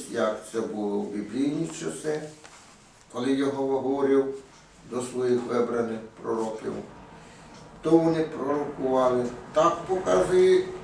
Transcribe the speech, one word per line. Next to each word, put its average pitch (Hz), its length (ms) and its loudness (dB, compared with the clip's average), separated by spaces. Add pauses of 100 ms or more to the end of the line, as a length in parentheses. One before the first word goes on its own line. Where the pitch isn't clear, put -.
як 110 300 -2 (120)
це 113 80 -4
було 104 380 -4
в 104 80 -4
біблійні 139 640 -4 (100)
часи, 156 420 -4 (920)
коли 131 200 -2
Єгова 135 480 0
говорив 135 540 2 (560)
до 123 120 -4
своїх 123 400 0
вибраних 117 580 -2 (220)
пророків, 113 500 -4 (1080)
то 160 80 0
вони 160 340 6
пророкували. 131 1040 0 (260)
Так 165 240 4
показує 185 880 4 (200)